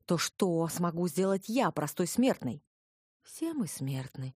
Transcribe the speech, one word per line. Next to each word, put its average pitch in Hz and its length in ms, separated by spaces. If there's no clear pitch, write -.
то 170 120
что 165 500
смогу 170 400
сделать 190 400
я, 220 240
простой 147 360
смертный?» 196 540
«Все - 320
мы 233 140
смертны», — 131 720